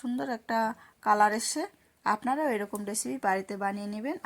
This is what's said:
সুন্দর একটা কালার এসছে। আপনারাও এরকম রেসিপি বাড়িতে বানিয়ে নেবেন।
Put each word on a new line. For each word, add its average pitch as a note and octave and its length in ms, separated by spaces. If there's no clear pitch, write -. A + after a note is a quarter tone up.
সুন্দর B3+ 260
একটা A3+ 220
কালার G#3 340
এসছে। D4+ 220
আপনারাও C4 500
এরকম G#3 240
রেসিপি B3 280
বাড়িতে F#3+ 260
বানিয়ে G3+ 300
নেবেন। A#3+ 220